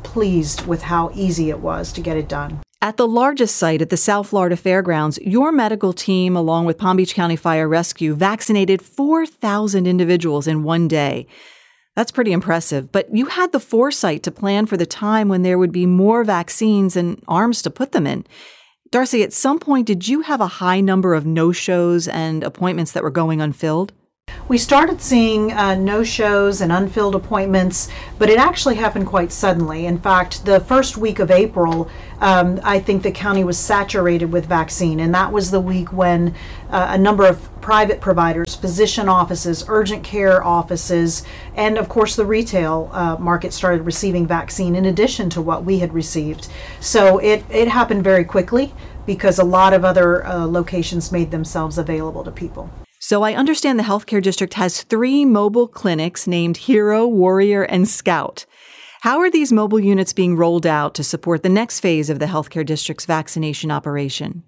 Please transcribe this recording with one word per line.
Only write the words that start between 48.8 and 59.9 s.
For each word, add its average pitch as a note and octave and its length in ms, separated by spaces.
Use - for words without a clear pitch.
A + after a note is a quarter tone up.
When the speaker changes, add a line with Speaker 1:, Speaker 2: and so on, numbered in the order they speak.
Speaker 1:
because F#3+ 320
a F#3 80
lot F#3 280
of F3+ 100
other, F3+ 420
uh, F3 200
locations E3+ 640
made E3+ 200
themselves D#3+ 460
available D#3+ 460
to - 80
people. E3 380
Speaker 2:
So G#3 220
I G#3+ 120
understand C#4 440
the G#3+ 60
healthcare G#3 380
district F#3 320
has F#3 300
three C4 420
mobile A3 420
clinics E3+ 580
named E3+ 300
Hero, G#3+ 500
Warrior, G3 580
and F#3 220
Scout. - 600
How B3+ 180
are F4+ 100
these D#4 220
mobile G#3+ 300
units G3 320